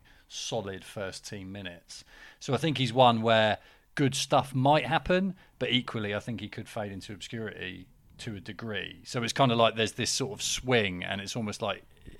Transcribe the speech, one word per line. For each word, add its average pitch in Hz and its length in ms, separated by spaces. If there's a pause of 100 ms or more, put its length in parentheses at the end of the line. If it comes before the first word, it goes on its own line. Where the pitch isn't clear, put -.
(260)
solid 98 580
first 95 420
team 95 260
minutes. 92 500 (380)
So - 120
I 127 40
think 156 220
he's 123 140
one 120 300
where 110 360 (360)
good 135 220
stuff - 360
might 139 340
happen, 180 500 (240)
but 120 100
equally 120 420
I 104 60
think 107 220
he 104 80
could 110 200
fade 104 220
into 98 220
obscurity 92 760 (320)
to 110 160
a 98 60
degree. 98 640
So 127 180
it's 113 100
kind 131 200
of 117 60
like 110 180
there's 110 160
this 113 180
sort 117 220
of 104 100
swing, 104 640
and 98 160
it's 98 160
almost 107 260
like, 101 220 (360)